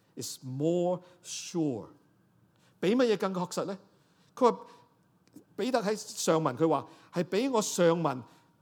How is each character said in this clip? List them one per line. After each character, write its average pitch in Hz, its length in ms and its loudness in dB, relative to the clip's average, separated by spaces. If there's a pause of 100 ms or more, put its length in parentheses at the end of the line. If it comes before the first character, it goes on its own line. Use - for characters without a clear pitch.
(160)
is - 260 -10
more 175 600 0 (200)
sure。 135 680 -6 (920)
比 190 140 2
乜 247 180 4
嘢 202 60 0
更 190 160 -2
確 175 160 -4
實 - 160 -4
呢？ 190 120 -8 (560)
佢 240 160 4
話， - 160 -4 (880)
彼 220 160 -4
得 247 120 2
喺 208 120 0
上 160 480 0
文， 135 140 0
佢 160 100 2
話， 143 220 0 (240)
「係 175 120 -2
比 233 240 0
我 240 120 2
上 175 420 2
文， 131 200 -2 (400)